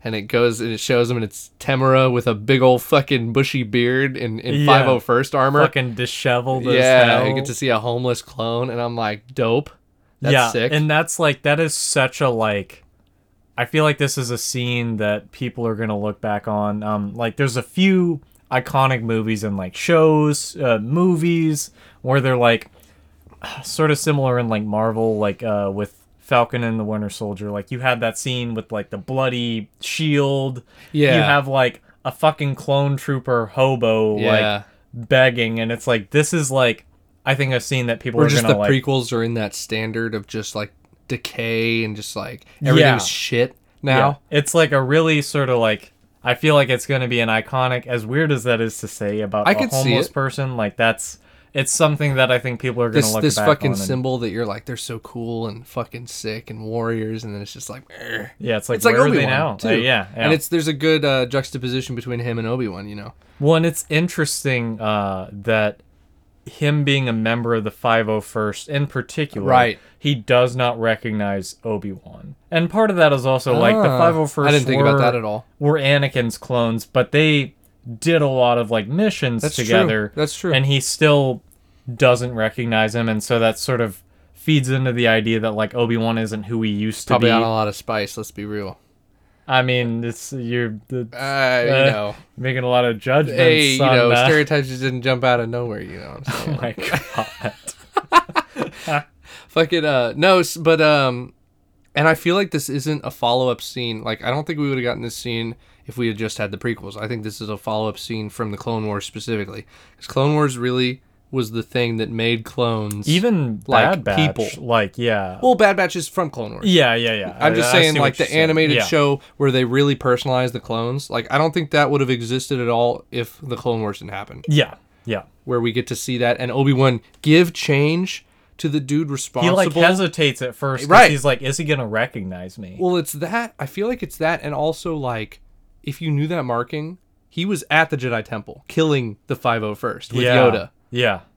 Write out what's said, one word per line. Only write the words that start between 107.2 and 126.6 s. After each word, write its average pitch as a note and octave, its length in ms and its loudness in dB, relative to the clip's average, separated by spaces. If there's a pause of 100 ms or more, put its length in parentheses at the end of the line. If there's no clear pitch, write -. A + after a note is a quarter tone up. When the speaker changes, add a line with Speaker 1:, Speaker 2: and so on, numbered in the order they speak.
Speaker 1:
this G#2+ 160 -10
is G#2+ 80 -10
a G#2+ 80 -8
follow-up G#2+ 420 -4
scene A2 320 -8
from G#2+ 220 -8
the G2+ 40 -8
Clone A2 300 -6
Wars G#2 180 -6
specifically. G#2 600 -8 (300)
'Cause - 100 -20
Clone C#3+ 280 0
Wars D3 220 0
really B2+ 460 -2 (300)
was B2 200 -2
the A2+ 100 -6
thing A#2 340 -2
that A2 140 -4
made A2+ 340 -2
clones, A2 640 -4
Speaker 2:
Even D#3+ 600 0
Speaker 1:
like, C3+ 340 4
Speaker 2:
Bad - 20 -12
Batch, G#2 320 0
Speaker 1:
people. A2+ 300 -6
Speaker 2:
like, A2 320 0
yeah. G2+ 440 -2
Speaker 1:
Well, B3+ 120 6
Bad G3 220 4
Batch F3+ 200 0
is E3 120 -6
from F3 220 -4
Clone A2 220 -8
Wars. D#3 140 -6
Speaker 2:
Yeah, D3+ 280 6
yeah, A#2 200 0
yeah. F#2 260 -6
Speaker 1:
I'm D3+ 140 4
just B2 180 2
Speaker 2:
I, - 60 6
I - 40 6
Speaker 1:
saying, D#3 120 4
Speaker 2:
see C#3+ 60 2
Speaker 1:
like, C#3 140 2
Speaker 2:
what - 60 -14
you're C3+ 60 2
Speaker 1:
the C3+ 60 -6
Speaker 2:
saying. D#3+ 100 2
Speaker 1:
animated D#3 360 2
Speaker 2:
Yeah. G#2+ 60 2
Speaker 1:
show C#3+ 360 2 (160)
where C#3 160 2
they B2+ 120 2
really C#3 300 2
personalized B2+ 600 0
the A#2+ 60 -8
clones. A#2 480 -6
Like, A#2 240 -4
I C#3 60 2
don't D#3+ 160 0
think D#3 160 -4
that D3 200 4
would C#3+ 100 2
have C3 100 0
existed B2+ 500 -2
at A#2+ 80 -2
all A#2+ 440 0
if A#2+ 300 -6
the B2+ 140 -8
Clone A#2 240 -2
Wars G#2 200 -6
didn't G#2 120 -14
happen. G2+ 360 -12
Speaker 2:
Yeah, D3 260 0 (300)
yeah. G#2 180 -6 (220)
Speaker 1:
Where B2 160 -2
we A#2 120 -2
get A#2+ 160 -4
to A#2+ 80 -6
see B2 220 -6
that, A#2+ 220 2
and B2 100 -6
Obi-Wan C3 500 2 (220)